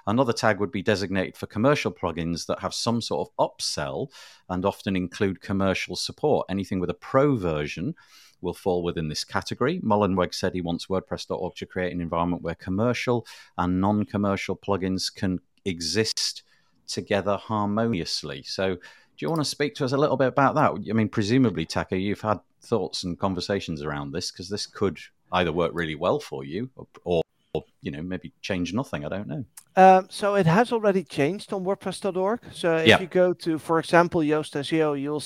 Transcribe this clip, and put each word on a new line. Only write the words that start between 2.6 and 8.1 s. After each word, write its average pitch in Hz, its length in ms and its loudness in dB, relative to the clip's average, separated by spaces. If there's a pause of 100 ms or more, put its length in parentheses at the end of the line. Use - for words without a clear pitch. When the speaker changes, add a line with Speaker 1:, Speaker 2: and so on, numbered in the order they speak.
Speaker 1:
have 90 140 -4
some 117 280 -2
sort - 260 -4
of - 220 -2
upsell 73 580 -6 (400)
and 92 160 -2
often 98 320 -2
include 92 460 -2
commercial 95 540 -2
support. - 520 0
Anything 95 320 -4
with 85 100 -2
a - 40 -4
pro 139 420 2
version 82 580 -2 (460)